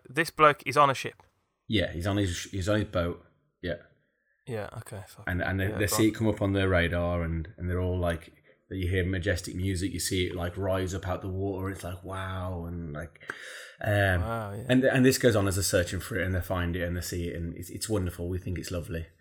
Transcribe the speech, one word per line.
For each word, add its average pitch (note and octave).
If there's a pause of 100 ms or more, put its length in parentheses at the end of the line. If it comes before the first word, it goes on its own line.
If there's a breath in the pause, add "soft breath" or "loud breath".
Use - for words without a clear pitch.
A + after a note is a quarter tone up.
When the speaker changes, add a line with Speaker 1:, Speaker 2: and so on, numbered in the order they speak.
Speaker 1:
this D3+
bloke D3+
is C3
on C#3+
a C3
ship? - (440)
Speaker 2:
Yeah, G2+
he's E2+
on G2
his, F2+
he's F#2+
on G#2+
his G2+
boat. F2 (380)
Yeah. F2 (680)
Speaker 1:
Yeah. G#2+ (100)
Okay. G#2+
Fuck. -
Speaker 2:
And, F2+
and F#2+
they, F#2+
Speaker 1:
Yeah, G#2+
Speaker 2:
they G#2
Speaker 1:
go -
Speaker 2:
see A2
Speaker 1:
on. A2
Speaker 2:
it G#2+
come A2
up G#2
on G2
their F#2+
radar, F2
and, E2
and F2+
they're F2+
all F2+
like, E2+ (380 soft breath)
you F#2
hear F#2
majestic F#2+
music. F#2
You F2
see F#2
it, -
like, F2
rise F#2+
up F#2
out F2+
the G2
water. F#2+
It's F#2
like, F#2
wow, F#2
and, E2+
like, D2+ (640 loud breath)
um, G2
Speaker 1:
Wow, A2
yeah. A2
Speaker 2:
and, B2+
and B2+
this C3
goes A#2
on G2
as G2
they're G2+
searching F#2
for -
it, F2
and F#2
they F2+
find F2
it, F2+
and F2
they F2+
see F2
it, C2+
and E2+
it's, -
it's -
wonderful. F2+
We F#2
think F2+
it's -
lovely. E2 (140)